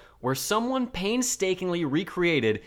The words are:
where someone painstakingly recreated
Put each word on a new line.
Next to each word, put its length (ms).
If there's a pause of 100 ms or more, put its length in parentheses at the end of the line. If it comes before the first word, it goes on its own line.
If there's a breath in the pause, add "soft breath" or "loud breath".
(220 loud breath)
where 140
someone 520
painstakingly 960
recreated 800